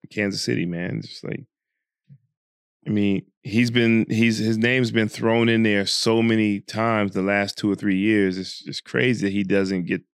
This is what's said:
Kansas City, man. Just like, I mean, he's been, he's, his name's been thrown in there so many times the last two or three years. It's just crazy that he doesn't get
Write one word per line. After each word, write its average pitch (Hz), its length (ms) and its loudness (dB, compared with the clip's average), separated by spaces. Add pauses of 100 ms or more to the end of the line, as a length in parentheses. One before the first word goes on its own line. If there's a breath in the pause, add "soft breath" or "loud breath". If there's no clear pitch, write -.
(100)
Kansas 104 320 -2
City, 117 220 -2
man. 87 380 -6
Just - 220 -18
like, - 200 -10 (1400)
I - 40 -6
mean, 101 360 0 (160)
he's 117 280 0
been, 113 380 4
he's, 113 300 2
his 110 180 0
name's 120 360 2
been 113 160 2
thrown 117 420 0
in 113 120 2
there 104 240 2
so 113 360 0
many 110 380 0
times 110 520 -2
the 98 100 -2
last 101 360 0
two 104 120 0
or 98 40 2
three 98 240 0
years. 98 400 2
It's - 220 -12
just - 240 -12
crazy 123 420 0
that 98 60 -2
he 101 120 -2
doesn't 95 400 0
get 90 180 -4 (160)